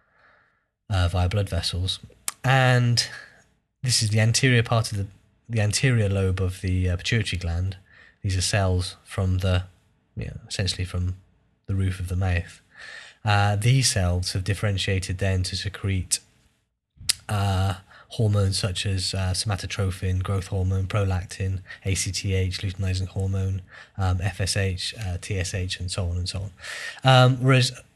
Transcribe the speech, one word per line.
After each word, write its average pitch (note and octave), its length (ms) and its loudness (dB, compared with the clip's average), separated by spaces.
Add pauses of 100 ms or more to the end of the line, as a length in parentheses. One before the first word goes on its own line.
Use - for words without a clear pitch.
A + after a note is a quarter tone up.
(880)
uh, F2+ 200 2
via F2+ 180 0
blood G2 220 0
vessels. F#2 500 -4 (420)
And B2 640 4 (760)
this B2 180 0
is A2 100 0
the A2 100 4
anterior A#2 420 4
part A2+ 300 0
of G#2 40 -4
the, G2+ 100 -4 (420)
the A#2 100 0
anterior G#2+ 480 4
lobe F#2+ 320 2
of F2+ 220 -2
the, F#2 280 2
uh, F2+ 60 2
pituitary G#2 420 0
gland. F2+ 380 -2 (460)
These F#2+ 160 0
are F#2 40 2
cells F#2 600 2
from F#2 360 0
the, F#2 260 2 (500)
you A2 120 -6
know, - 200 -10
essentially - 380 -2
from F2+ 300 -2 (500)
the G2 100 -2
roof F#2+ 240 0
of F2+ 80 -4
the F2+ 80 -4
mouth. F2+ 460 -2 (640)
Uh, G#2 320 4
these A#2+ 340 4
cells F2+ 400 0
have F#2 140 -2
differentiated F#2+ 720 0
then F#2+ 260 2
to F#2 140 -4
secrete, F#2+ 600 -2 (1120)
uh, F#2+ 440 0 (380)
hormones G2+ 460 2
such F#2 280 -4
as, F#2+ 280 -2
uh, F#2 200 -2
somatotrophin, F#2+ 880 -2
growth F#2+ 240 -2
hormone, F#2+ 400 -2
prolactin, F#2+ 720 -2 (240)
A F#2+ 100 -2
C F#2 160 -2
T F#2+ 240 -4
H, F#2 260 -2
luteinizing F#2+ 500 -4
hormone, F#2+ 520 -2 (360)
um, F#2 240 0
F F#2+ 180 -2
S G2 160 0
H, F#2+ 420 -2
uh, F#2 220 -4
T - 180 -6
S F2 160 -2
H, F2+ 240 -4
and F2+ 140 -6
so F#2+ 140 -4
on F2 100 -2
and F2+ 140 -4
so F#2+ 140 -6
on. G2+ 80 -10 (520)
Um, B2+ 400 8
whereas B2+ 300 4 (220)